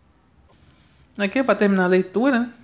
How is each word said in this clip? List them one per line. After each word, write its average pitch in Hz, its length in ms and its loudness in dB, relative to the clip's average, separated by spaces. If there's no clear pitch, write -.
Aqui, 202 240 -2
pra 226 140 2
terminar 196 280 2
a 180 40 0
leitura, 196 520 0
né, 240 120 -6